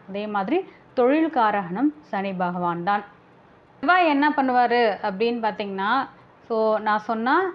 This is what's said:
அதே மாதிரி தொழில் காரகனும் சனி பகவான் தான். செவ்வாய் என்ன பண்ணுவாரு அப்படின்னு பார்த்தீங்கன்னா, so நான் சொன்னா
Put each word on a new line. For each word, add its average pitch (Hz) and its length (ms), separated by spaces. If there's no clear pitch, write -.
அதே 202 260
மாதிரி 208 300
தொழில் 294 360
காரகனும் 214 600
சனி 196 300
பகவான் 175 500
தான். 202 200
செவ்வாய் 349 260
என்ன 285 200
பண்ணுவாரு 247 520
அப்படின்னு 220 420
பார்த்தீங்கன்னா, 202 500
so 233 120
நான் 214 260
சொன்னா 233 280